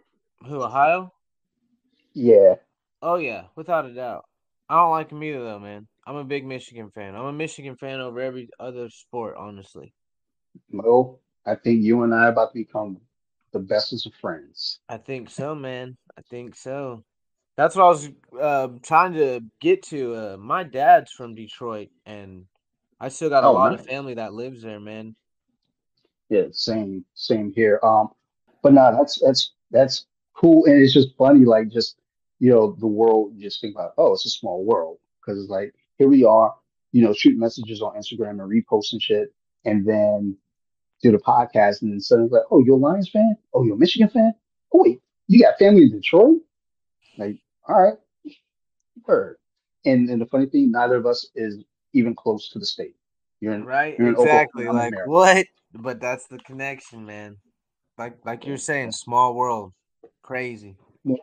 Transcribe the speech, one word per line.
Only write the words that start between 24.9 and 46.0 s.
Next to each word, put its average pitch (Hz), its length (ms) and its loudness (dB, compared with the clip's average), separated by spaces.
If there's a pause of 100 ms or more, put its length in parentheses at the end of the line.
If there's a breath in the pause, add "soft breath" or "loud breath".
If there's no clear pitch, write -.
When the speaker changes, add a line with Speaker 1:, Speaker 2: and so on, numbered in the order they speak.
Speaker 2:
Yeah, 98 220 0
same, 101 640 -10
same 104 400 -6
here. 107 300 2
Um, 110 260 2 (540)
but 139 100 6
nah, 131 180 8
that's, 143 320 -2
that's, 135 280 0 (180)
that's 135 380 0 (260)
cool, 170 320 6
and 143 160 6
it's 131 120 6
just 135 220 2
funny, 135 300 6
like, 110 240 2
just, 113 280 -6 (420)
you 127 100 2
know, 110 300 4
the 113 80 -4
world, 110 480 0
you 101 80 -20
just - 180 -14
think 104 140 -12
about, 87 240 -12
"Oh, 135 140 2
it's 95 120 -6
a - 40 -10
small 95 360 -10
world," 87 320 -4 (240)
'cause 101 180 -10
it's 98 120 -14
like, 98 240 -10 (240)
here 139 100 4
we 131 160 6
are, 110 300 4 (360)
you 120 120 4
know, 104 100 2
shooting 120 260 2
messages 113 440 -8
on 101 120 -10
Instagram 104 460 -12
and 95 100 -12
reposting 110 480 -2
shit, 104 320 -4 (340)
and 104 200 -2
then 104 500 -2 (680)
do 120 80 6
the 101 80 4
podcast, 117 640 0
and 107 80 -4
then 101 100 -8
suddenly 117 260 2
it's 120 60 -6
like, 113 160 4
"Oh, 151 140 6
you're 131 140 4
a - 20 2
Lions 180 300 -2
fan? 214 280 0 (160)
Oh, 127 100 0
you're 117 120 -2
a - 40 -2
Michigan 226 300 2
fan? 226 240 0 (400)
Oh, 359 100 6
wait, - 180 0 (260)
you 226 140 8
got - 180 4
family 202 240 8
in 117 80 6
Detroit?" 208 500 4 (760)